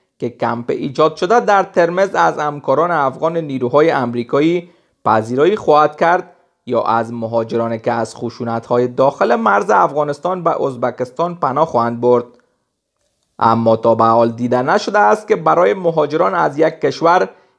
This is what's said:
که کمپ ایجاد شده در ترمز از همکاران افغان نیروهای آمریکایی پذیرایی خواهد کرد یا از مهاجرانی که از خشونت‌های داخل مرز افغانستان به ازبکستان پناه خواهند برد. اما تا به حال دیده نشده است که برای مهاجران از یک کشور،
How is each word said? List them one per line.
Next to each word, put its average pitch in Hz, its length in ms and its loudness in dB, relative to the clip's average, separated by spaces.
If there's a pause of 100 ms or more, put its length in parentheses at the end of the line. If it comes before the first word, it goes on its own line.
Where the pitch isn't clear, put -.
(200)
که 123 100 -6
کمپ 117 400 -4
ایجاد 143 460 -2
شده 196 240 0
در 202 240 2
ترمز 185 520 0
از 165 220 0
همکاران 147 540 -2
افغان 151 460 -2
نیروهای 143 540 0
آمریکایی 143 760 -2 (360)
پذیرایی 120 500 2
خواهد 151 400 2
کرد 175 360 0 (340)
یا 117 180 -2
از 113 300 -2
مهاجرانی 113 640 -4
که 120 120 -4
از 117 240 -4
خشونت‌های 117 720 -4
داخل 139 480 0
مرز 208 340 0
افغانستان 175 760 0
به 165 220 -2
ازبکستان 131 720 -6
پناه 151 300 0
خواهند 117 360 -2
برد. 123 240 2 (1120)
اما 113 360 4
تا 113 200 2
به 113 80 2
حال 117 280 4
دیده 120 300 -2
نشده 196 380 0
است 208 280 2
که 220 80 2
برای 170 380 2
مهاجران 165 640 -2
از 151 240 -2
یک 156 200 0
کشور، 165 500 2 (280)